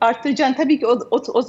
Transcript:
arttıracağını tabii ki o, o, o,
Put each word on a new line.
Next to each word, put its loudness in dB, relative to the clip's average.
arttıracağını 0
tabii 2
ki -2
o, 2
o, 0
o, 4